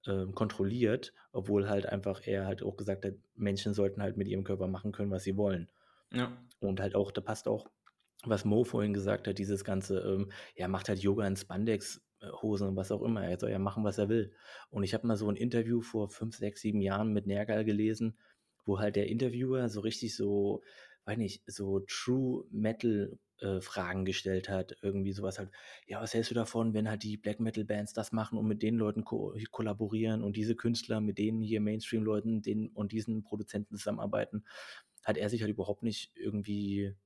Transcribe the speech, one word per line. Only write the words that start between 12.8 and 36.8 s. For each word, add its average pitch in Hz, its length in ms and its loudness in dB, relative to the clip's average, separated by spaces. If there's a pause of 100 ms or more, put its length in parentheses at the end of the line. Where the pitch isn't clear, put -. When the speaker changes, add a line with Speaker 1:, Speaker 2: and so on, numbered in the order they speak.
Speaker 1:
auch 104 100 0
immer, 110 240 0
er 90 120 0
soll 110 120 0
ja 101 100 0
machen, 101 240 0
was 101 140 2
er 104 100 4
will. 110 240 2 (380)
Und 101 140 0
ich 92 100 0
hab 110 100 -2
mal 113 120 4
so 104 140 0
ein 101 60 2
Interview 117 460 2
vor 107 280 -2
fünf, 110 260 -8
sechs, - 260 -4
sieben 104 200 2
Jahren 101 300 2
mit 101 140 0
Nergal 107 380 0
gelesen, 110 540 2 (460)
wo 98 140 2
halt 104 180 2
der 101 120 2
Interviewer 123 600 0
so 107 120 -2
richtig 113 360 -2
so, 101 460 2 (420)
weiß 104 140 -4
nicht, 104 280 -2
so 98 340 0
True 127 680 0
Metal, 107 680 2 (220)
äh, 98 200 0
Fragen 92 440 -2
gestellt 95 440 0
hat, 95 340 -2
irgendwie 98 300 0
sowas 95 260 -4
halt, 98 120 -8 (360)
„Ja, - 140 -6
was 113 120 -4
hältst 113 200 2
du - 20 -2
davon, 113 400 0
wenn 107 160 2
halt 107 140 -4
die 107 120 -4
Black 107 240 -4
Metal 113 240 0
Bands 104 280 -2
das - 200 -4
machen 113 240 -2
und 107 120 0
mit 107 140 0
den 110 120 2
Leuten 107 300 2
ko-, 104 280 -4 (200)
kollaborieren 110 720 0
und 101 120 -2
diese 113 200 0
Künstler 113 440 0
mit 104 180 0
denen 110 220 2
hier 110 200 2
Mainstream-Leuten, 107 800 2
den 107 280 0
und 104 220 -2
diesen 110 300 -2
Produzenten 104 540 -6
zusammenarbeiten?“ 107 680 -2 (600)
Hat 113 140 2
er 104 120 2
sich 110 120 0
halt 107 100 0
überhaupt 101 320 -2
nicht - 320 -4
irgendwie 101 800 -2 (120)